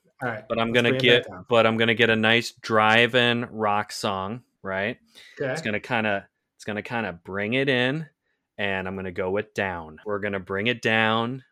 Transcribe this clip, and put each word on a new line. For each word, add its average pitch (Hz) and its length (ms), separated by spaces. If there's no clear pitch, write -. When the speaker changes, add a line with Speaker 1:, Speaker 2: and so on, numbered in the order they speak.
Speaker 1:
All 123 60
right, 110 200
Speaker 2:
but 113 80
I'm 113 120
Speaker 1:
let's 117 80
Speaker 2:
gonna 120 120
Speaker 1:
bring 131 120
it - 20
Speaker 2:
get, 120 220
Speaker 1:
back - 60
down. - 160
Speaker 2:
but 113 200
I'm 113 100
gonna 117 160
get 113 160
a 113 60
nice 113 380
drive-in 117 1000
rock 104 400
song, 101 500
right? 95 340
Speaker 1:
Okay. 135 120
Speaker 2:
It's 151 100
gonna 104 180
kinda, 107 480
it's - 100
gonna 104 160
kinda 110 320
bring 101 300
it 135 160
in, 135 380
and 98 300
I'm 95 80
gonna 95 160
go 92 180
with 104 240
Down. 85 540
We're 104 140
gonna 101 180
bring 98 260
it 120 160
down 113 720